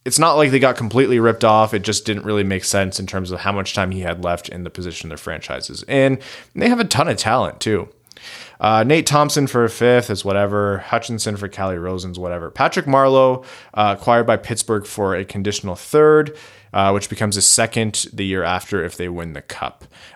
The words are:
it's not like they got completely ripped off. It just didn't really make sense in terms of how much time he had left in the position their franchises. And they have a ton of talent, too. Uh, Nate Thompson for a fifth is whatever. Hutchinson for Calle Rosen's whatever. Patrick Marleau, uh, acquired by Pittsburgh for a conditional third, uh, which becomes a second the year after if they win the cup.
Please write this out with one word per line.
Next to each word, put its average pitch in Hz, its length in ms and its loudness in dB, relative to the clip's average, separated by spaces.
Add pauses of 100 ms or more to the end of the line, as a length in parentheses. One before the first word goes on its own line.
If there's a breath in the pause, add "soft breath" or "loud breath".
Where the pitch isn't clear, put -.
it's 123 120 0
not 156 180 4
like 151 160 4
they 135 80 4
got 127 180 4
completely 117 420 2
ripped 113 240 4
off. 110 300 6
It 101 100 -2
just 104 220 -2
didn't 104 200 -4
really 104 180 0
make 95 200 -2
sense 98 360 -2
in 95 60 -6
terms 92 260 -8
of 90 100 -8
how 101 100 -2
much 98 220 -6
time 95 180 -2
he 92 80 -6
had 90 240 -6
left 87 260 -4
in 90 140 -12
the 85 60 -10
position 85 400 -12
their 76 80 -12
franchises. - 680 -12
And 135 320 2 (360 loud breath)
they 226 140 2
have 240 100 2
a 220 60 0
ton 160 240 0
of 110 80 -2
talent, 110 420 -2
too. 104 300 -2 (720 loud breath)
Uh, 110 240 4
Nate 151 240 2
Thompson 147 400 2
for 120 180 2
a 110 40 0
fifth 120 400 2
is 98 140 -4
whatever. 101 560 0
Hutchinson 110 560 -4
for 101 120 -8
Calle 95 300 -6
Rosen's 90 420 -8
whatever. 87 320 -8
Patrick 160 340 -2
Marleau, 135 580 4 (300 loud breath)
uh, 104 260 2
acquired 120 280 4
by 113 100 4
Pittsburgh 107 480 -4
for 95 300 -2
a 95 100 -4
conditional 101 500 -6
third, 151 640 4 (340 loud breath)
uh, 98 200 2
which 101 180 -2
becomes 104 260 -2
a 98 60 -2
second 113 720 0
the 101 100 -6
year 95 200 -2
after 90 420 -2
if 85 120 -10
they 90 120 -6
win 82 240 -8
the 71 80 -12
cup. - 440 -12 (300 loud breath)